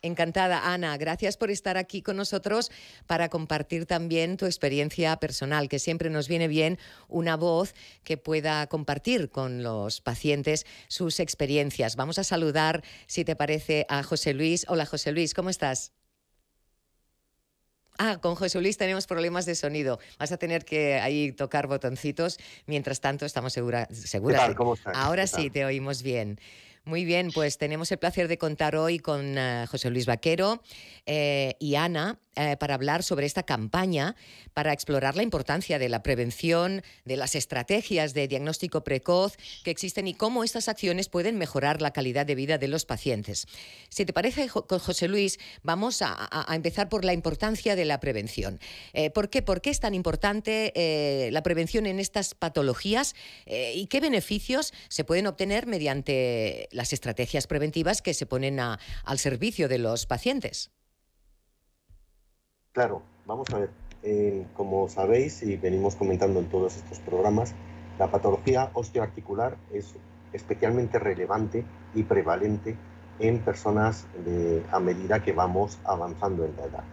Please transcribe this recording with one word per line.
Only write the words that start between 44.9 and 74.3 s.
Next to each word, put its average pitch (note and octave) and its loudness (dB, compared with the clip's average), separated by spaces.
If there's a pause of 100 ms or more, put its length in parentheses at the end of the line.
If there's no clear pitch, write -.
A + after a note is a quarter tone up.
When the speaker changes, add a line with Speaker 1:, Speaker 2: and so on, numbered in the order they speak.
Speaker 1:
Luis, G3 2 (220)
vamos G3+ 0
a, D#3+ 0
a, - -4
a D#3+ 2
empezar E3 0
por F#3+ 0
la F3+ 4
importancia G3+ 0
de F3 2
la C#3+ 0
prevención. G#2 -4 (340)
Eh, D3+ 2
¿por G3+ 0
qué? C4 0
¿Por F#3+ 0
qué - 0
es D4 0
tan G#3 -2
importante, G#3 0
eh, D3 2
la D3+ 0
prevención E3+ 2
en F#3+ -2
estas G3 -2
patologías, F3 0 (300)
eh, A#2 -4
y F#3+ -4
qué C#4 2
beneficios B3+ 0 (160)
se - -2
pueden F#3 2
obtener G3+ 0
mediante C3 0
las A#2+ -2
estrategias B2+ -2
preventivas D#3 0
que E3+ -2
se - -4
ponen C3+ -2
a, A#2 -2 (240)
al C3+ -2
servicio D3+ 0
de B2+ 2
los A#2 0
pacientes? - -2 (2000)
Speaker 2:
Claro, G2+ 0 (240)
vamos B2 -4
a G#2 0
ver. G2 0 (320)
Eh, G#2 0
como F#2+ 0
sabéis A#2 2
y G2 0
venimos F#2+ 2
comentando F#2+ 2
en E2+ -2
todos F#2 0
estos - -14
programas, G#2+ 2 (460)
la A2+ 4
patología B2+ 2
osteoarticular A2+ -2 (120)
es G#2 -8 (400)
especialmente A#2+ 2
relevante G#2 0 (300)
y A2 2
prevalente G2+ 2 (440)
en A2+ 4
personas G#2+ 2 (180)
de, E2+ 2